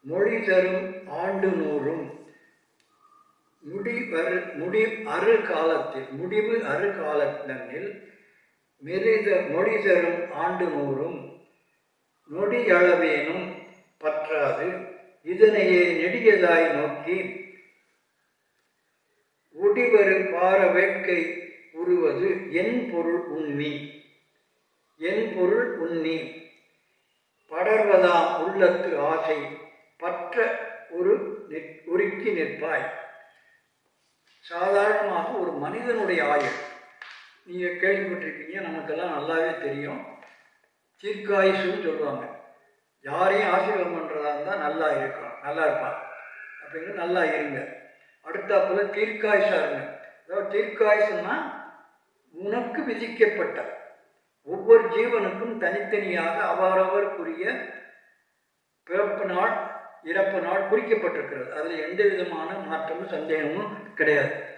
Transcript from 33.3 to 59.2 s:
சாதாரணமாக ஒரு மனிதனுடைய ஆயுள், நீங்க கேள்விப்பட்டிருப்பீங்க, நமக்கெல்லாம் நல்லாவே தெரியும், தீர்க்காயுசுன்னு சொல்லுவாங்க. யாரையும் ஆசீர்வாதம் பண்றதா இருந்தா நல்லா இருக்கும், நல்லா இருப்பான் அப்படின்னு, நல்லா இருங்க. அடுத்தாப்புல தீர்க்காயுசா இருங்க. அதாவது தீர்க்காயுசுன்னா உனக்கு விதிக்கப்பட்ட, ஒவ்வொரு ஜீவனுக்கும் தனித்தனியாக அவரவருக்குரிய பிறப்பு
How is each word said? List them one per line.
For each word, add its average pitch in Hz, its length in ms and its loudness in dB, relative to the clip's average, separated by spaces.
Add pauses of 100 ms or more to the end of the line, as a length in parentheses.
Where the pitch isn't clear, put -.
சாதாரணமாக 196 840 2 (140)
ஒரு 170 100 -2 (120)
மனிதனுடைய 220 560 -2 (120)
ஆயுள், - 260 0 (880)
நீங்க 180 220 -4 (140)
கேள்விப்பட்டிருப்பீங்க, 180 760 -2 (100)
நமக்கெல்லாம் 160 500 -6
நல்லாவே 160 360 0 (100)
தெரியும், 143 380 -6 (1040)
தீர்க்காயுசுன்னு 196 840 2
சொல்லுவாங்க. - 380 -4 (800)
யாரையும் 185 500 2
ஆசீர்வாதம் 190 420 0
பண்றதா 151 360 -4
இருந்தா 147 220 -4 (120)
நல்லா 156 220 0 (100)
இருக்கும், 139 360 -8 (120)
நல்லா 160 220 -2
இருப்பான் - 300 -2 (640)
அப்படின்னு, 165 300 -12 (100)
நல்லா 180 200 0 (120)
இருங்க. 143 260 -4 (640)
அடுத்தாப்புல 196 580 0 (120)
தீர்க்காயுசா 208 640 2
இருங்க. - 200 -2 (440)
அதாவது 196 300 -4
தீர்க்காயுசுன்னா 208 840 2 (960)
உனக்கு 233 460 -4 (100)
விதிக்கப்பட்ட, 214 680 0 (880)
ஒவ்வொரு 214 360 6 (100)
ஜீவனுக்கும் 220 600 -2 (100)
தனித்தனியாக 185 720 -2 (160)
அவரவருக்குரிய 190 920 2 (1400)
பிறப்பு 196 460 0